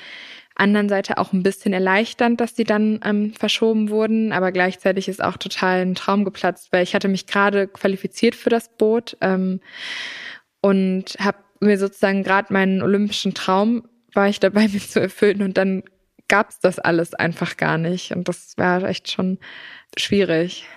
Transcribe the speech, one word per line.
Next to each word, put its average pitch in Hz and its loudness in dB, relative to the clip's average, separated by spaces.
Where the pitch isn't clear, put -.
anderen 208 2
Seite 196 -2
auch - -2
ein 185 0
bisschen 196 -2
erleichternd, 208 2
dass 233 -2
sie 233 -2
dann, 214 0
ähm, 214 -2
verschoben 220 0
wurden. 220 0
Aber 185 0
gleichzeitig 190 0
ist 190 -4
auch 180 -2
total 185 -2
ein 185 0
Traum 202 0
geplatzt, 185 -4
weil 180 2
ich 180 -2
hatte 202 0
mich 190 -2
gerade 202 2
qualifiziert 196 -2
für - -4
das 233 0
Boot, 226 0
ähm, 185 0
und 190 2
hab 202 -2
mir 208 4
sozusagen 196 0
gerade 190 0
meinen 190 2
olympischen 202 0
Traum, 214 0
war 202 4
ich 202 -2
dabei, 202 4
<laughs> 196 -6
mir 202 -4
zu - -2
erfüllen. 202 2
Und 190 -2
dann 190 0
gab's - 0
das 180 0
alles 170 -2
einfach 170 -4
gar 160 0
nicht. 175 -4
Und 180 -4
das - -10
war 180 0
echt - -6
schon 185 -2
schwierig. 175 0